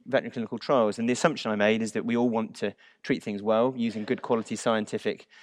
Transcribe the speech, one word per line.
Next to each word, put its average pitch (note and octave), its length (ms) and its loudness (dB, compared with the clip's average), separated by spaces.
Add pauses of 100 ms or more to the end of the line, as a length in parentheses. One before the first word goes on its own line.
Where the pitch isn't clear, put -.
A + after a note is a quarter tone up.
veterinary A#2 240 0
clinical A#2 260 -6
trials, A2 400 2
and A#2 100 -2
the B2 60 2
assumption A#2+ 380 0
I G#2+ 40 0
made G#2+ 280 4
is G#2+ 80 -4
that A2 140 -2
we A#2+ 100 0
all A#2+ 140 4
want A2+ 260 -2
to G2+ 180 -4 (300)
treat - 180 -2
things G2+ 220 -6
well A2+ 320 2
using A2 300 -2
good A#2+ 160 -2
quality A2+ 340 -2
scientific, A2 720 -2 (160)